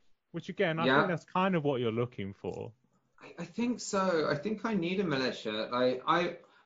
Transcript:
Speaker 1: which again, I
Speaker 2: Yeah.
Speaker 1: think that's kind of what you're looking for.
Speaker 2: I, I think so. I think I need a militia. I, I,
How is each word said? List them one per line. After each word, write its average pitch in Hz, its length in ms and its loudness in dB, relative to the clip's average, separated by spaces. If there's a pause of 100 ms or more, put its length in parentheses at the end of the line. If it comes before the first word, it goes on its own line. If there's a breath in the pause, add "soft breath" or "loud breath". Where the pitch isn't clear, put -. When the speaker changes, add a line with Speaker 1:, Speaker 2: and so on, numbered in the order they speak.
(320)
Speaker 1:
which 170 160 -8
again, 170 300 0
I 165 80 2
Speaker 2:
Yeah. 262 120 6
Speaker 1:
think 190 100 4
that's 165 160 -2
kind 185 300 2
of 156 100 2
what 139 160 2
you're 117 120 0
looking 113 400 -4
for. 104 400 -8 (500)
Speaker 2:
I, - 160 -20
I 170 60 -8
think 233 360 -4
so. 185 480 0
I 151 60 2
think 214 300 -4
I 226 100 0
need 180 260 0
a 196 40 0
militia. 117 680 -2
I, 127 340 2
I, 170 300 2 (300 soft breath)